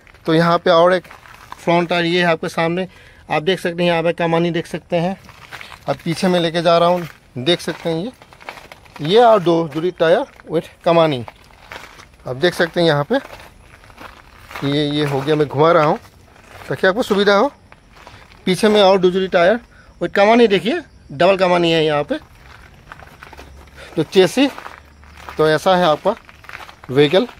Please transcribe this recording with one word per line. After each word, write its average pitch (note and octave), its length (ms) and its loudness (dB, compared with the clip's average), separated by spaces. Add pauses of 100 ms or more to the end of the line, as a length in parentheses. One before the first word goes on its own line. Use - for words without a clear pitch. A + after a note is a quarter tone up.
(260)
तो E3 80 0
यहाँ E3+ 240 2
पे F3+ 140 0
और F3 220 4
एक F3+ 100 -2 (540)
front E3+ 320 -2
tire F3 160 -2
ये F3 160 0
है F3 60 0
आपके E3 220 -2
सामने, E3+ 380 -4 (420)
आप D3+ 140 -2
देख F3 160 -2
सकते F3 240 -4
हैं, F3 60 2
यहाँ E3 140 0
पे E3+ 100 0
कमानी E3+ 380 -2
देख D#3 160 -6
सकते - 300 -8
हैं। F#3 200 -2 (720)
अब C#3 160 -4
पीछे E3+ 220 -2
में F3+ 120 2
लेके E3+ 220 -2
जा E3+ 160 4
रहा E3+ 120 2
हूँ, F3 180 -2 (320)
देख E3 220 -2
सकते E3+ 280 -8
हैं E3 140 -4
ये, B3 80 -10 (920)
ये F#3 160 2
और A3 200 6
दो E3 280 0
जोड़ी D#3+ 240 -6
टायर F3+ 340 2 (260)
with E3 160 -4 (180)
कमानी, D#3+ 380 2 (1040)
आप B2+ 80 -8
देख E3 180 0
सकते F3 260 -2
हैं E3 80 2
यहाँ D#3 160 0
पे, A3+ 120 -2 (1500)
ये, C#3+ 240 -2
ये D3 160 -2
हो C#3 160 -2
गया, D3+ 140 -2
मैं D3+ 120 0
घुमा D3 240 2
रहा D#3+ 140 4
हूँ F#3 140 0 (720)
ताकि D3 180 -2
आपको G3 160 0
सुविधा G3+ 320 2
हो। B3 160 0 (920)
पीछे F#3 240 0
में G#3 120 4
और F#3+ 160 6
दो F3+ 140 2
जोड़ी F#3 160 -2
टायर F#3 320 2 (420)
with E3+ 120 -6
कमानी, A3+ 340 4
देखिए G3+ 340 -2 (300)
Double F3 260 2
कमानी F3 340 2
है D#3+ 140 2
यहाँ D3 180 0
पे। C#4+ 160 -8 (1800)
तो E3 80 -2
चेसी, G3 440 2 (920)
तो D#3 120 2
ऐसा E3+ 260 2
है F3+ 100 0
आपका E3 300 -2 (720)
vehicle। D3+ 380 2 (120)